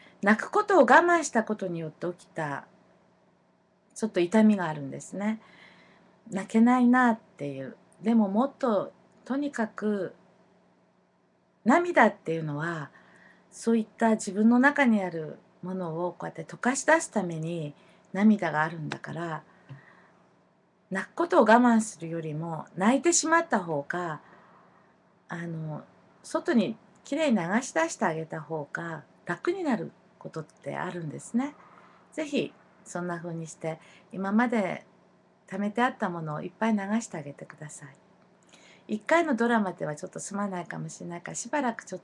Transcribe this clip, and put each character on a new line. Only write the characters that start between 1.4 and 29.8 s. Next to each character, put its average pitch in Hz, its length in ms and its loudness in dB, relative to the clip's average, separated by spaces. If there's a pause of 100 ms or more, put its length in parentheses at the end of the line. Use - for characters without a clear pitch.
こ 214 120 -4
と 196 120 -8
に 170 120 -6
よ 160 80 -6
っ 151 40 -10
て 165 160 -8
起 180 180 -10
き - 20 -20
た、 147 380 -8 (1300)
ち - 80 -8
ょ 220 40 0
っ 214 40 -4
と - 80 -2
痛 180 240 4
み 214 140 6
が 175 100 -4
あ 156 60 -4
る 147 80 -8
ん 135 80 -8
で 139 100 -10
す - 140 -18
ね。 214 280 -6 (880)
泣 190 160 -6
け 226 120 2
な 247 200 6
い 247 80 6
な 247 240 6
っ 220 80 0 (180)
て 143 100 -6
い 135 160 -8
う。 127 140 -12 (240)
で 220 140 2
も 208 140 4
も 220 160 2
っ 277 120 -2
と、 208 360 0 (320)
と 254 120 -4
に 285 140 -4
か 226 160 -4
く、 202 480 -4 (1500)
涙 330 400 4
っ 202 100 2
て - 180 -8
い 165 60 -4
う 160 40 -8
の 147 140 -6
は、 160 320 -6 (600)
そ - 220 -2
う 233 40 4
い 220 40 2
っ 214 60 -4 (100)
た 226 140 4
自 214 200 -2
分 214 180 4
の 247 80 6
中 285 280 4
に 214 180 4
あ 180 60 -4
る 156 280 -8 (240)
も 185 140 -8
の 175 320 -4
を 170 60 -6
こ - 80 -20
う 175 60 -10
や 160 40 -10
っ - 20 -16
て 160 120 -12
溶 - 120 -18
か 254 180 0
し - 100 -8
出 320 160 4
す - 100 -12
た 208 100 -2
め 175 140 -6
に 160 380 -6 (400)
涙 196 380 4
が 151 120 2
あ 156 60 0
る 165 100 -12
ん 147 100 -6
だ 143 80 -8
か - 140 -14
ら、 160 320 -8 (1500)
泣 190 160 -6
く - 80 -20
こ 339 140 -2
と 349 120 4
を - 20 10
我 226 40 8 (120)
慢 240 240 6
す - 180 -8
る 165 80 -10
よ 165 140 -6
り 156 120 -6
も、 160 320 -8 (120)
泣 226 220 4
い - 20 -10
て 339 100 2
し 330 160 2
ま 330 120 4
っ 330 100 -4
た 220 100 2
方 160 280 -4
が、 175 340 -6 (1080)
あ 170 80 -10 (100)
の、 160 380 -8 (400)
外 330 300 -4
に 180 240 2 (260)
き 285 140 -6
れ 320 100 0
い 247 60 4
に 208 40 4
流 170 60 0 (180)
し - 120 -10
出 330 160 0
し - 80 -12
て 214 80 -2
あ 165 80 0
げ 160 120 -8
た 160 140 -10
方 156 320 -8
が 165 320 -8 (220)
楽 - 260 -4
に 381 120 -4
な 269 120 0
る 165 160 -6 (260)